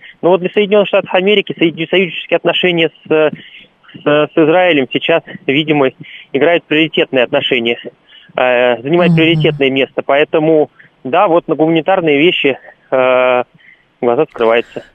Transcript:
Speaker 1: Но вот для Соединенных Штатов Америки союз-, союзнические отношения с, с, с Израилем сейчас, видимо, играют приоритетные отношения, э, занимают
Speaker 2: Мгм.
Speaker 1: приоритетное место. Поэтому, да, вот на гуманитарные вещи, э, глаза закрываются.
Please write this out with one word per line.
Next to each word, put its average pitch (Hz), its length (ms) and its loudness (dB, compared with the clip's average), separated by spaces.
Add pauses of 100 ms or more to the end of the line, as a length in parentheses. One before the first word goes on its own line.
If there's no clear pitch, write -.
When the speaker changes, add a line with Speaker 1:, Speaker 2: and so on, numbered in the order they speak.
(220)
Speaker 1:
Но 160 80 0
вот 185 100 4
для 180 140 -4
Соединенных 208 340 2
Штатов - 260 -2
Америки 202 440 0
союз-, 165 320 -2
союзнические 175 480 -2
отношения 170 540 -2 (140)
с, - 40 -14
с, - 920 -4
с 147 320 0
Израилем 160 560 2
сейчас, 160 300 -2 (240)
видимо, 143 440 0 (420)
играют 151 320 0
приоритетные 151 600 0
отношения, 120 520 -2 (600)
э, 123 440 2
занимают 170 300 2
Speaker 2:
Мгм. 160 60 2
Speaker 1:
приоритетное 156 520 0
место. 135 360 -2
Поэтому, 156 680 0 (320)
да, 170 240 0
вот 165 220 0
на 156 60 0
гуманитарные 160 640 0
вещи, 147 400 0 (320)
э, 127 540 0 (560)
глаза 123 300 0
закрываются. 117 540 -2 (120)